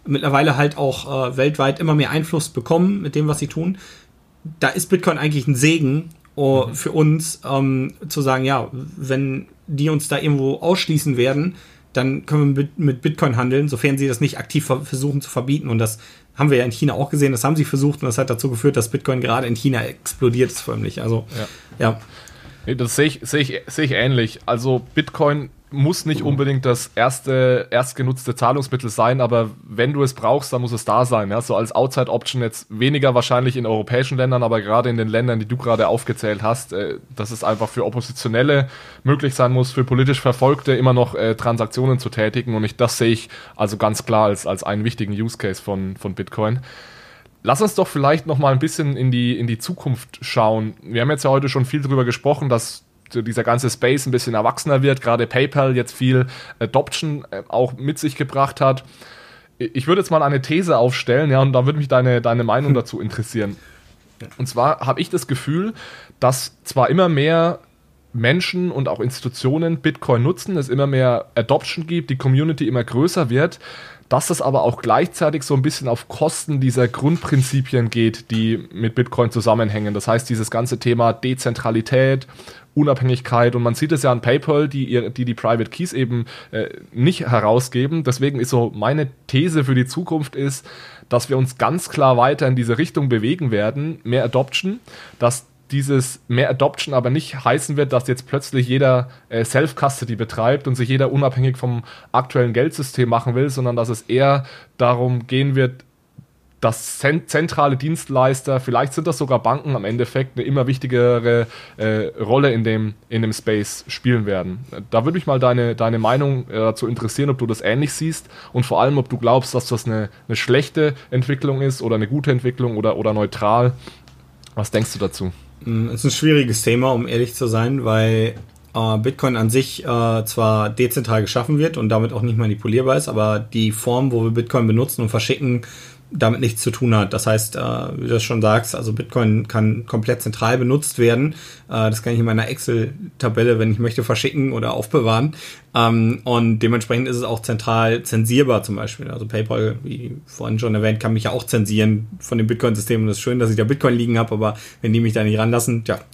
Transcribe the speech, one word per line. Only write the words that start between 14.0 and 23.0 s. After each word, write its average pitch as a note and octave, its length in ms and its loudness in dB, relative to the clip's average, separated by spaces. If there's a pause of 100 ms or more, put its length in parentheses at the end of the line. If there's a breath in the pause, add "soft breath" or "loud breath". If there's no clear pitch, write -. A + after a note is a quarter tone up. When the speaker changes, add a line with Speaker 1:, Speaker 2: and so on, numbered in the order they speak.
Speaker 1:
das A#2+ 140 -2
nicht - 180 0
aktiv - 280 -2
ver-, C3+ 160 -2
versuchen C#3 380 -2
zu - 100 -8
verbieten. C#3 380 -2
Und A2+ 100 0
das A2 200 -2 (360 loud breath)
haben C#3+ 160 2
wir C3 80 6
ja B2 60 2
in B2 60 -2
China C3+ 240 0
auch C#3 160 -2
gesehen, C#3+ 220 2
das A#2 120 -2
haben D3+ 120 2
sie D3+ 80 2
versucht C#3+ 380 0
und C#3 40 -4
das A#2 120 -2
hat B2+ 120 0
dazu A#2+ 200 -4
geführt, B2 260 0
dass A2+ 140 -2
Bitcoin C3 300 -4
gerade B2 260 -2
in A#2 100 -2
China A#2+ 260 0
explodiert B2 680 -2
ist - 100 -12
förmlich. A2 420 -6
Also, A2+ 240 -2 (520 loud breath)
Speaker 2:
Ja. A#2 120 0
Speaker 1:
ja. A2 100 -6 (640 loud breath)
Speaker 2:
Nee, B2+ 80 -4
das B2 220 -4
sehe D3+ 100 4